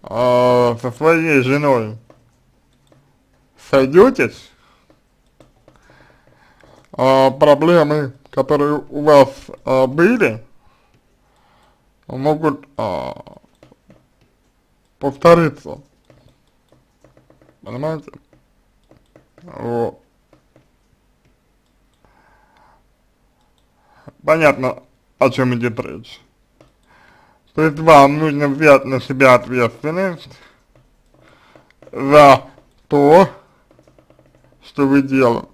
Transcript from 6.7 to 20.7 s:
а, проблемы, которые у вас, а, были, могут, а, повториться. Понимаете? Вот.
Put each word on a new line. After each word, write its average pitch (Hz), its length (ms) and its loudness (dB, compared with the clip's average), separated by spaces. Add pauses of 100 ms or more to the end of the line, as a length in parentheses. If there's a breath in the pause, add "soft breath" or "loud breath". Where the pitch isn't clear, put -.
а, 135 380 0
проблемы, 147 840 0 (160)
которые 147 460 -2
у 143 300 -10
вас, 143 260 4 (340)
а, 131 220 -2
были, 151 580 -2 (1600)
могут, 147 720 -6
а, 85 380 -8 (1800)
повториться. 151 840 -2 (1800)
Понимаете? 143 500 -12 (1300)
Вот. 117 600 -10 (4000 soft breath)